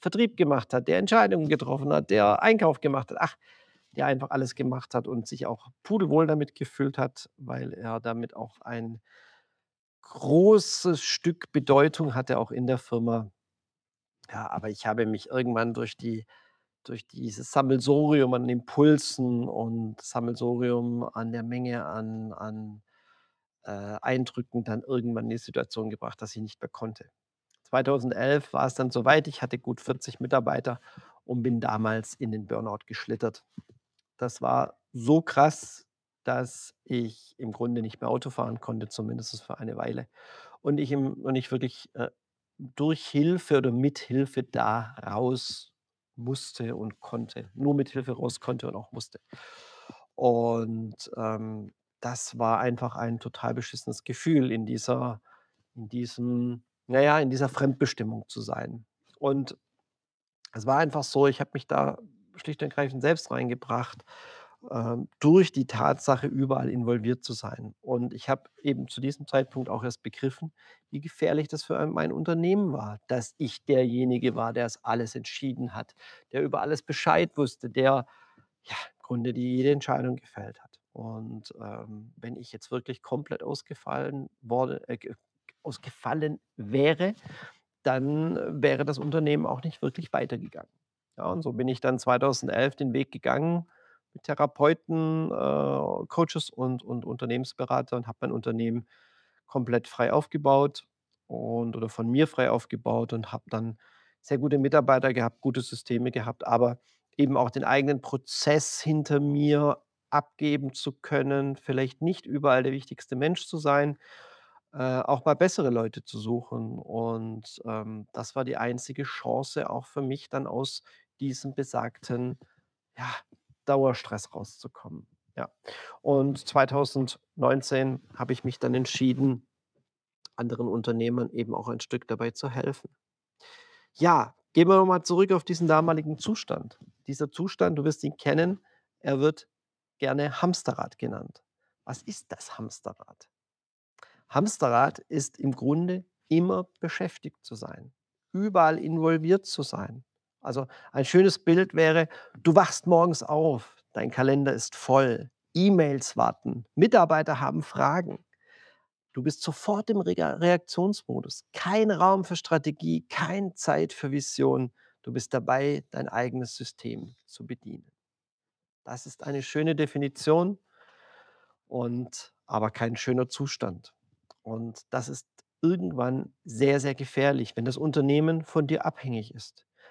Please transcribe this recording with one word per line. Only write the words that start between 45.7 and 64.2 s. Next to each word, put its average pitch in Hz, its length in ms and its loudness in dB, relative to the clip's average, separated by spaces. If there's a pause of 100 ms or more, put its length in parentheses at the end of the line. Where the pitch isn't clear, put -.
musste 123 600 -8
und 107 240 -10
konnte. - 540 -10
Nur 143 200 2
mit 139 140 0
Hilfe 127 240 -6
raus 123 260 -6
konnte - 300 -6
und - 80 -10
auch 107 160 -14
musste. - 280 -14 (960)
Und, 117 1000 0
ähm, 110 580 -6 (240)
das 120 400 -8
war 113 220 2
einfach 120 340 -2
ein 117 240 -4
total 117 340 -8
beschissenes 117 520 -10
Gefühl, 135 480 2
in 113 120 -4
dieser, 120 580 -4 (520)
in 113 140 -14
diesem, 120 760 -4 (240)
naja, 143 320 4
in 139 120 2
dieser 135 180 0
Fremdbestimmung 127 800 -2
zu - 120 -14
sein. 113 460 -8 (320)
Und 139 400 -2 (960)
es 110 140 -6
war 131 120 4
einfach 151 240 0
so, 139 240 4
ich 139 140 2
habe 139 120 -4
mich - 140 -8
da - 320 0 (380)
schlicht - 280 -8
und 135 80 -6
ergreifend 135 280 -2
selbst 160 300 0
reingebracht, 123 720 -4 (680)